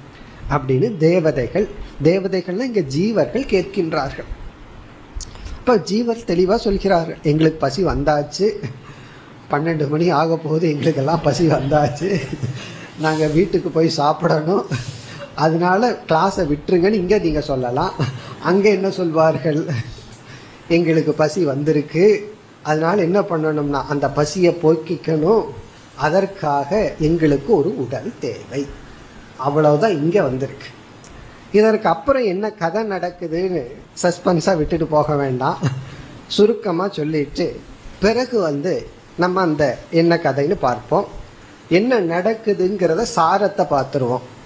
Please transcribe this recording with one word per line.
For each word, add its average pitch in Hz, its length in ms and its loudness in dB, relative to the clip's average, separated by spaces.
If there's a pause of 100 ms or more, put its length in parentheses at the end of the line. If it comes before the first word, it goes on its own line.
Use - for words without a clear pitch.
(520)
அப்படின்னு 143 460 0
தேவதைகள், 156 680 2 (360)
தேவதைகள்னா 185 560 0
இங்க 240 200 -2
ஜீவர்கள் 180 720 0
கேட்கின்றார்கள். 165 800 -2 (1300)
இப்ப 240 180 4
ஜீவர் 226 500 -2
தெளிவா 180 280 2
சொல்கிறார்கள், 190 680 0
"எங்களுக்கு 156 360 2
பசி 147 260 0
வந்தாச்சு, 147 640 0 (1040)
பன்னெண்டு 151 380 0
மணி 160 200 2
ஆக 160 280 2
போகுது, 160 320 0
எங்களுக்கெல்லாம் 143 520 0
பசி 156 260 2
வந்தாச்சு, 147 640 2 (920)
நாங்க 156 280 2
வீட்டுக்கு 165 420 0
போய் 160 200 2
சாப்பிடணும், 156 760 0 (680)
அதனால 175 560 2 (160)
கிளாஸை 185 380 2
விட்டுருங்கன்னு" 175 560 2
இங்க 190 160 2
நீங்க 156 240 0
சொல்லலாம். 135 520 -2 (500)
அங்க 190 260 4
என்ன 190 200 2
சொல்வார்கள்? 160 720 2 (1080)
"எங்களுக்கு 160 460 2
பசி 156 320 0
வந்திருக்கு, 147 920 2 (280)
அதனால 160 380 2
என்ன 180 200 2
பண்ணணும்னா 151 640 0
அந்த 143 220 0
பசியை 151 420 2 (120)
போக்கிக்கணும், 160 800 2 (520)
அதற்காக 160 1040 0
எங்களுக்கு 156 580 2
ஒரு 156 200 2
உடல் 127 420 -6
தேவை." 120 420 -8 (760)
அவ்வளவுதான் 151 640 2
இங்க 175 180 4
வந்திருக்கு. 131 460 -4 (840)
இதற்கு 214 380 4
அப்புறம் 262 360 2
என்ன 202 260 -2
கதை 185 320 -2
நடக்குதுன்னு 175 800 -4 (380)
சஸ்பென்ஸா 175 560 0
விட்டுட்டு 156 280 0
போக 151 300 2
வேண்டாம், 139 420 -2 (720)
சுருக்கமா 202 600 2
சொல்லிட்டு 151 720 -4 (400)
பிறகு 233 400 2
வந்து 147 560 -2 (220)
நம்ம 180 240 2
அந்த 151 360 2 (140)
என்ன 170 320 4
கதைன்னு 139 360 0
பார்ப்போம். 131 480 -2 (640)
என்ன 226 300 4
நடக்குதுங்கிறத 185 1040 0 (100)
சாரத்தை 185 500 2
பார்த்துருவோம். 131 600 -2 (200)